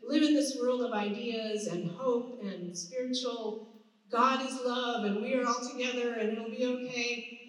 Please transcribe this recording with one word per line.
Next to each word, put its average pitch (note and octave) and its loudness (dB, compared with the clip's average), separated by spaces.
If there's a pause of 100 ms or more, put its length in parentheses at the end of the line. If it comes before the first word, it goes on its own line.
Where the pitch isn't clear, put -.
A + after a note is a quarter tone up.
live D4 4
in D4+ 8
this B3+ 2
world B3 2
of A#3 0
ideas G#3+ -2
and E3+ -2
hope A#3+ 0
and F3 -6
spiritual, A#3+ -4 (420)
God B3+ 4
is B3+ -4
love A#3+ 0
and G#3 2
we B3+ 0
are B3 4
all B3 0
together B3 -2
and G#3+ 0
it'll A3 -4
be B3+ 0
okay. B3 -4